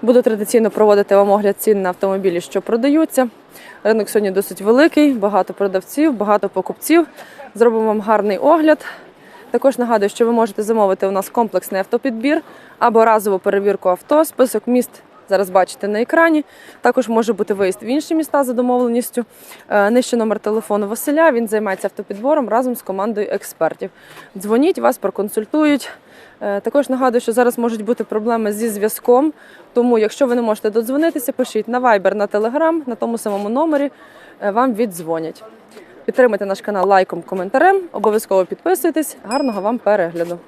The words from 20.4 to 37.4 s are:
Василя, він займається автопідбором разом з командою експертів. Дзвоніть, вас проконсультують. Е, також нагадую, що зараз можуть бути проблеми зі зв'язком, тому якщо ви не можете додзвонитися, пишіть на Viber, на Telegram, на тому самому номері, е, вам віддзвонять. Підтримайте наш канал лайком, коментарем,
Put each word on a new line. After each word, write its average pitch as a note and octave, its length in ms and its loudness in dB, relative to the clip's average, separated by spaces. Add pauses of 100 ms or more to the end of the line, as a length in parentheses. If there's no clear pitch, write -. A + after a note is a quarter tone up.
Василя, D4 440 0
він A#3 160 -2
займається G#3 380 -2
автопідбором G#3+ 640 -2
разом A#3+ 280 -2
з - 60 -16
командою G3+ 480 -4
експертів. - 600 -6 (480)
Дзвоніть, A#3 400 0
вас A#3 200 2
проконсультують. A3 920 -2 (500)
Е, G3+ 200 -4
також C4 280 -2
нагадую, B3+ 320 0
що A#3 120 -4
зараз A#3+ 260 2
можуть A3+ 260 -4
бути A3+ 200 -2
проблеми A3 480 -2
зі A3 160 -4
зв'язком, A#3+ 640 0 (400)
тому A#3+ 260 2
якщо G#3+ 280 0
ви A#3+ 80 0
не A#3+ 80 0
можете G#3+ 280 -2
додзвонитися, C4 640 -2
пишіть A3+ 360 -4
на B3 120 -2
Viber, G3+ 340 2
на G#3 120 -2
Telegram, C#4+ 600 0
на A#3+ 80 -6
тому A#3 240 -4
самому G#3 300 -4
номері, C#4+ 420 0 (520)
е, G3+ 80 -2
вам A#3+ 240 0
віддзвонять. E3 680 -6 (600)
Підтримайте A3 420 2
наш G3 140 -4
канал G3 280 -2
лайком, F#3 340 2
коментарем, C4+ 580 0 (120)